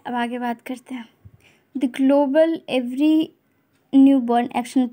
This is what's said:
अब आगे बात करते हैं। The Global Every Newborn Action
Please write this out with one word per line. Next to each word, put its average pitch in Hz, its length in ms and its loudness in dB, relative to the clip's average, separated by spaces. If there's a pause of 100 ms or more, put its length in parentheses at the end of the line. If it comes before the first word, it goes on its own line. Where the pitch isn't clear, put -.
अब 240 80 -8
आगे 240 260 -6
बात 240 220 -8
करते 254 340 -14
हैं। 240 140 -14 (680)
The 247 140 -2
Global 285 640 2 (140)
Every 269 540 0 (720)
Newborn 247 520 4
Action 247 460 -4